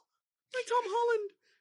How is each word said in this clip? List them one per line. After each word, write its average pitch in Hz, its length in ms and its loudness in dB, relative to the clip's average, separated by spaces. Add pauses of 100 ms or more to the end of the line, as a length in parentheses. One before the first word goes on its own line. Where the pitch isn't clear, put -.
(520)
My 508 160 -4
Tom 480 180 2
Holland!" 440 440 0 (300)